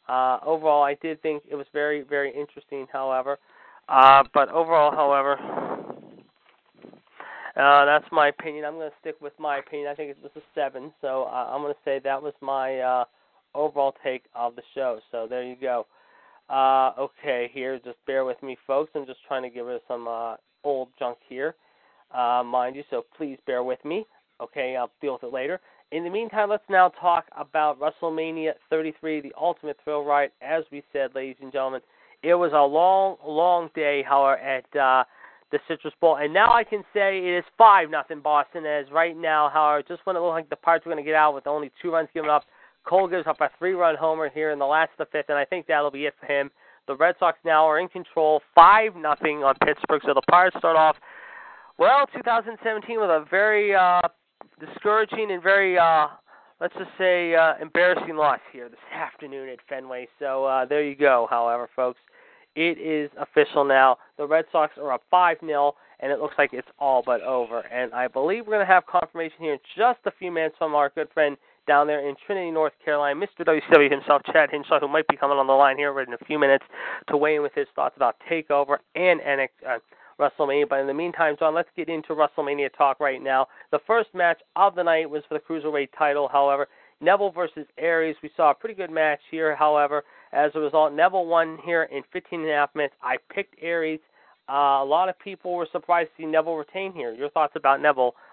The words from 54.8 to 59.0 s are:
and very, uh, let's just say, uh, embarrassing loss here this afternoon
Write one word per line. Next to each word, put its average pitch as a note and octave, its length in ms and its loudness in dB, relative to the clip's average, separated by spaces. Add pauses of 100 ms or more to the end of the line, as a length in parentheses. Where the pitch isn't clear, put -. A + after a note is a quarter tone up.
and F3 120 -6
very, F#3+ 360 2
uh, D#3+ 300 4 (520)
let's F3 140 -6
just F3+ 240 -14
say, F3+ 360 2
uh, D#3+ 280 4
embarrassing E3 540 0
loss C#3+ 240 2 (120)
here A#2+ 160 -18
this A#2 100 -20 (140)
afternoon C#3 560 -12